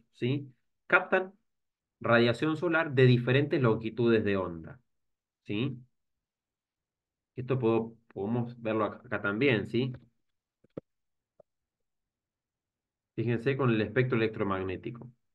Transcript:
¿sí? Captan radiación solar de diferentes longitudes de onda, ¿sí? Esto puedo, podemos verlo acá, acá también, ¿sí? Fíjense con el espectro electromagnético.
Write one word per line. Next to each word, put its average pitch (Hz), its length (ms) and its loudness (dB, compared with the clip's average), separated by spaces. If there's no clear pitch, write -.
¿sí? 135 360 -4
Captan 185 460 0
radiación 120 580 2
solar 165 340 0
de 131 140 6
diferentes 127 560 4
longitudes 110 640 2
de 101 140 0
onda, 85 420 -8
¿sí? 110 340 -6
Esto 127 240 -2
puedo, 113 360 0
podemos 113 480 -4
verlo 110 240 0
acá, - 200 -8
acá 104 160 -6
también, 104 460 0
¿sí? 127 260 -2
Fíjense 120 420 -2
con 131 140 2
el 107 100 2
espectro 127 360 0
electromagnético. 98 920 -4